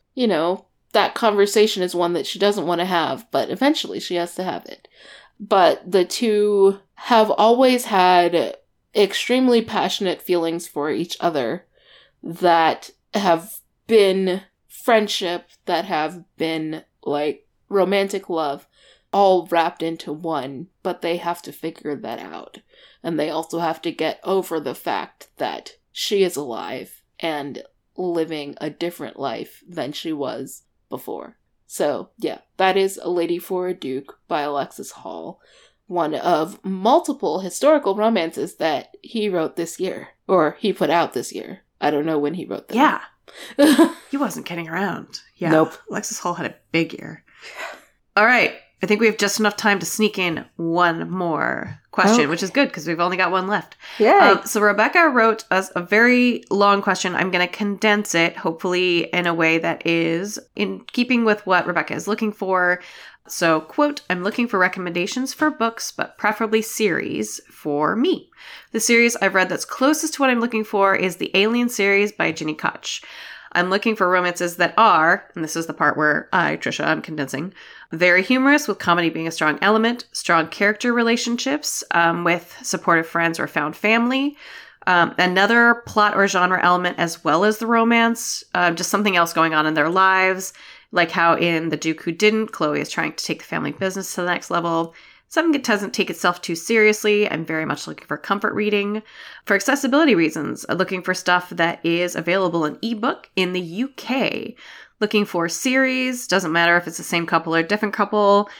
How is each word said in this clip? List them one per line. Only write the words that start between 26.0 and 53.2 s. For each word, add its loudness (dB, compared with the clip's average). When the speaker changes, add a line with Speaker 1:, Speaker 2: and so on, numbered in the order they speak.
Speaker 1:
is 0
alive -10
and -8
living -4
a -8
different -8
life -8
than -8
she -8
was -8
before. -12
So, -4
yeah, -8
that 2
is 0
A -6
Lady -2
for -6
a -4
Duke -10
by -2
Alexis -6
Hall, -14
one -2
of 0
multiple 0
historical 2
romances -2
that -4
he -4
wrote -2
this -6
year, -8
or 2
he 0
put 0
out 2
this -6
year. -12
I 0
don't 0
know 0
when -2
he -8
wrote -10
them. -4
Speaker 2:
Yeah. 4
Speaker 1:
<laughs> 6
Speaker 2:
He -6
wasn't -4
kidding -10
around. -6
Yeah. -4
Speaker 1:
Nope. 4
Speaker 2:
Alexis -8
Hall -4
had -8
a -14
big 0
year. -16
All 4
right. 4
I 0
think 2
we 6
have 2
just 0
enough 0
time 2
to -6
sneak 0
in -2
one 0
more -4
question, 4
Speaker 1:
Okay. 2
Speaker 2:
which -4
is -4
good 2
'cause -12
we've -2
only 0
got 0